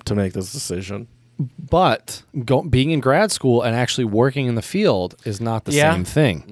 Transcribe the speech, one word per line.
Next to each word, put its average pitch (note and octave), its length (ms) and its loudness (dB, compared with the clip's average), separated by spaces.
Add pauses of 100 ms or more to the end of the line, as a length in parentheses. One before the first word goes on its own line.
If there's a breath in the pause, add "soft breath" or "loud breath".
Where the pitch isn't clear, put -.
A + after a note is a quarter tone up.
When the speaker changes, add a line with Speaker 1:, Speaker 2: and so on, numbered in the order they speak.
Speaker 1:
to G#2 100 -2
make G2 180 -2
this F#2 180 -8
decision. G2 560 -8 (500)
Speaker 2:
But D#3+ 680 0 (200)
go-, C3 200 2
being C3+ 280 2
in D#3 80 2
grad D3+ 320 2
school A#2+ 300 2
and A#2 140 0
actually B2 300 0
working B2 420 2
in A#2+ 80 -2
the A2+ 60 -4
field A#2+ 640 0
is G#2+ 160 -6
not A2+ 260 -4
the - 60 -6
Speaker 1:
Yeah. D3 220 4
Speaker 2:
same F#2 100 -2
thing. G#2 480 0